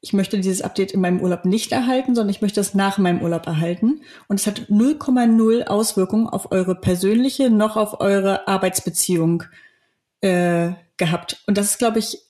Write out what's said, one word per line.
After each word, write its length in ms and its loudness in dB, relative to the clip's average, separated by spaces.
„Ich 120 -10
möchte 260 0
dieses 240 -2
Update 280 -4
in 100 -2
meinem 200 0
Urlaub 240 -2
nicht 260 0
erhalten, 460 0
sondern 180 0
ich 80 -6
möchte 180 0
es 140 -4
nach 240 2
meinem 240 2
Urlaub 240 -2
erhalten.“ 560 -2
Und 120 -2
es 60 -2
hat 220 -6
null 300 4
Komma 280 2
null 360 4
Auswirkungen 640 0
auf 240 -8
eure 240 0
persönliche 760 0
noch 260 2
auf 240 -2
eure 480 0
Arbeitsbeziehung, 960 0
äh, 520 0
gehabt. 500 -4
Und 100 0
das 100 0
ist, 120 -4
glaub 180 0
ich 220 -4